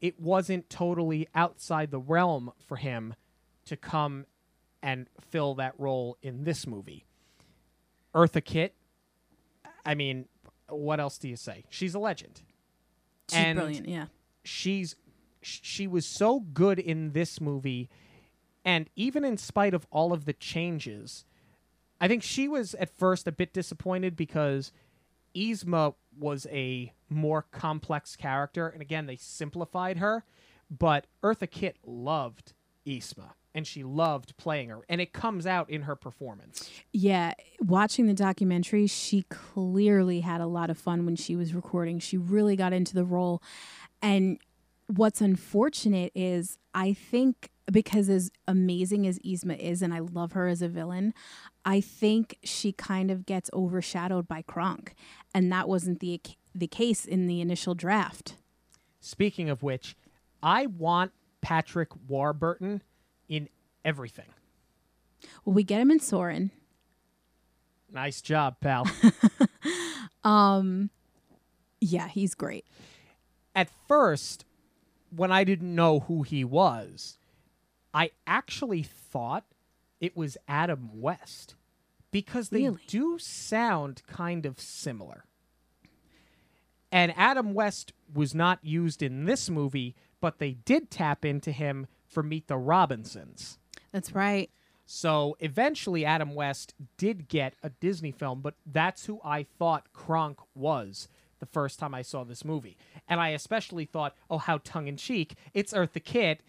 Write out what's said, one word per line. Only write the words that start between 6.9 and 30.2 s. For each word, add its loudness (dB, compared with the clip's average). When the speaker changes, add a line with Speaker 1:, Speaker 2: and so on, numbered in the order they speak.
Speaker 1:
Eartha 6
Kitt, -2
I 0
mean, -4
what -4
else -6
do -10
you -10
say? -14
She's -6
a -6
legend. -6
Speaker 2:
She's 2
Speaker 1:
And 4
Speaker 2:
brilliant, -4
yeah. -6
Speaker 1:
she's, -4
sh-, -14
she -8
was -2
so 2
good 2
in -2
this -2
movie, -4
and 0
even 0
in 0
spite 0
of -2
all 2
of -4
the -4
changes, -8
I 4
think 2
she -2
was -2
at -4
first 2
a -4
bit -2
disappointed -4
because -2
Yzma 0
was -4
a -6
more 0
complex -6
character, -4
and -16
again, -8
they -12
simplified -6
her, 0